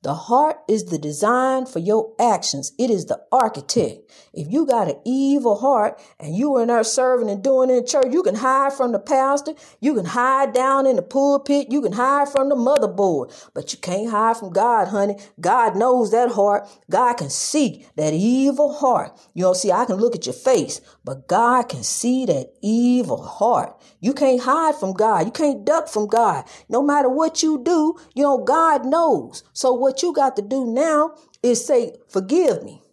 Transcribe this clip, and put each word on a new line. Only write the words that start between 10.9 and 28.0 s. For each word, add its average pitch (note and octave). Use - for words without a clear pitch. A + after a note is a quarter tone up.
the F#3
pulpit. C#4
You C#4+
can F#3
hide C#4
from C#4
the C#4+
motherboard. G3+
But -
you -
can't G3+
hide A3+
from G3
God, G#3
honey. G3+
God A3
knows A3+
that A#3+
heart. G3+
God A#3+
can D#3+
see -
that D3+
evil C4+
heart. B3
You F3+
know, F#3
see, F#3
I A3+
can G#3
look A#3
at E3+
your -
face, -
but C3+
God A#3+
can B2
see B3+
that E3+
evil A#3
heart. -
You A3+
can't C4
hide D4+
from F#3+
God. G3+
You A#3
can't C4+
duck D#4
from G#3
God. G3+
No A#3
matter C#4+
what D#4+
you D#4
do, E4